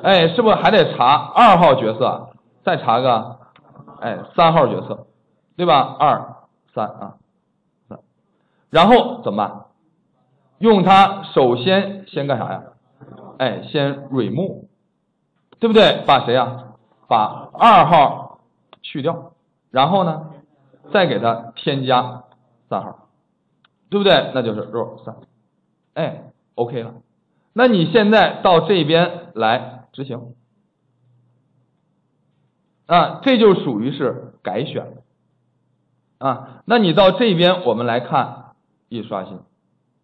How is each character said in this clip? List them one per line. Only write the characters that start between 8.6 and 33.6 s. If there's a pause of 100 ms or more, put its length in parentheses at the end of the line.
然
后
怎
么
办？ (920)
用
它
首
先
先
干
啥
呀？ (760)
哎，
先
remove， (920)
对
不
对？
把
谁
呀？ (340)
把
二
号 (420)
去
掉， (400)
然
后
呢， (600)
再
给
它
添
加 (460)
三
号， (800)
对
不
对？
那
就
是
row
三， (800)
哎， (240)
OK
了。 (580)
那
你
现
在
到
这
边
来
执
行， (2500)
啊，
这
就
属